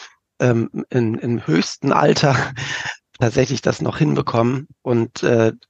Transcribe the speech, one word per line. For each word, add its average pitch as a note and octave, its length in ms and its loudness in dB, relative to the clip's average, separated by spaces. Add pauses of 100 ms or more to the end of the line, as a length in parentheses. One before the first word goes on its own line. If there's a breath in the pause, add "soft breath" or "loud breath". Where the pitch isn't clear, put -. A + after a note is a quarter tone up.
(400 loud breath)
ähm, A#2 500 0
in, A#2 240 0
im A#2+ 320 -4
höchsten D#3 460 0
Alter C#3+ 440 4
<laughs> - 840 -8
tatsächlich A#2 420 0
das - 180 -2
noch - 180 -4
hinbekommen C3+ 680 0 (140)
und, A#2 400 -2
äh, A2+ 300 4 (180)